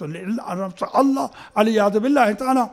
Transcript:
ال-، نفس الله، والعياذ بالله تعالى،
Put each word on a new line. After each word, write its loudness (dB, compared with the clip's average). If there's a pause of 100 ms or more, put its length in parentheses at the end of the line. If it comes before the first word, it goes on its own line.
ال-، -8 (100)
نفس -8
الله، 0 (260)
والعياذ 2
بالله 2
تعالى، 0